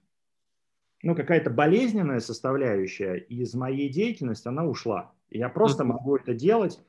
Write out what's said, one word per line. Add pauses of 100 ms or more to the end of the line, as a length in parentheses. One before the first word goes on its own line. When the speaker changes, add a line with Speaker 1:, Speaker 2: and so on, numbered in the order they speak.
(1040)
Speaker 1:
ну,
какая-то
болезненная
составляющая
из
моей
деятельности,
она
ушла. (180)
И
я
просто
Speaker 2:
Мгм.
Speaker 1:
могу
это
делать,